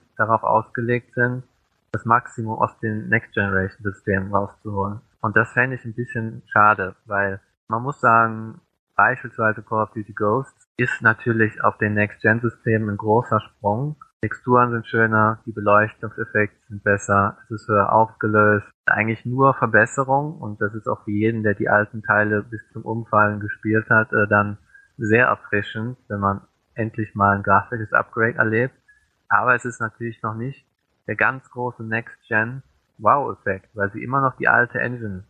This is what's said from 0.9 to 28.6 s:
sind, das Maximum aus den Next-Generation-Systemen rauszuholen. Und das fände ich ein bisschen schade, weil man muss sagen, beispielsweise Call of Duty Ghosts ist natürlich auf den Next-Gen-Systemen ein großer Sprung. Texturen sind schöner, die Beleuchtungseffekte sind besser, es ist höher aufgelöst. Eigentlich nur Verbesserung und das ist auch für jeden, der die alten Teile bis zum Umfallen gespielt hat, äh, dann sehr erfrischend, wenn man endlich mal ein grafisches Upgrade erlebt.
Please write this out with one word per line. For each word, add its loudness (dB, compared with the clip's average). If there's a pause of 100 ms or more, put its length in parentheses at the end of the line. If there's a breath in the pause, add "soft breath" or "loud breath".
sind, -2 (480)
das -6
Maximum 0
aus -4
den -6
Next-Generation-Systemen -2
rauszuholen. -4 (200)
Und -2
das 2
fände -2
ich -16
ein -12
bisschen -8
schade, 2 (100)
weil -4 (280)
man -4
muss -8
sagen, 2 (340)
beispielsweise 0
Call -2
of -6
Duty -10
Ghosts -4 (100)
ist -4
natürlich 0
auf 0
den -2
Next-Gen-Systemen -2
ein -4
großer 0
Sprung. -6 (260 loud breath)
Texturen 2
sind -6
schöner, 2
die -12
Beleuchtungseffekte 0 (120)
sind -14
besser, 2
es -16 (120)
ist -20
höher 2
aufgelöst. 2 (200)
Eigentlich -2
nur 2
Verbesserung 0
und -10
das -4
ist -10
auch -6
für -8
jeden, 0
der 2
die -4
alten 0
Teile 2
bis -12 (120)
zum -14
Umfallen 0
gespielt -2
hat, 2
äh, 2
dann 2 (380 soft breath)
sehr 4
erfrischend, -4 (120)
wenn -6
man 0 (320)
endlich -6
mal 4
ein -4
grafisches 0
Upgrade 0
erlebt. 0 (540 soft breath)